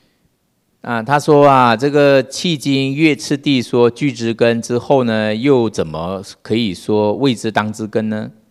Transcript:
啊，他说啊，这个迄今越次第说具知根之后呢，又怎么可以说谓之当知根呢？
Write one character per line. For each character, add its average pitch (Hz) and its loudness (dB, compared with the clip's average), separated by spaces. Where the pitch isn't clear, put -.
啊， 117 -6
他 139 0
说 143 6
啊， 127 4
这 135 -2
个 139 4
迄 165 -4
今 135 -2
越 151 2
次 - -4
第 139 0
说 120 2
具 143 -2
知 113 -4
根 117 0
之 120 -4
后 131 2
呢， 110 -2
又 120 2
怎 101 -4
么 82 -8
可 - -4
以 113 -2
说 107 -2
谓 131 0
之 110 -6
当 107 -4
知 107 -10
根 110 -4
呢？ 107 -8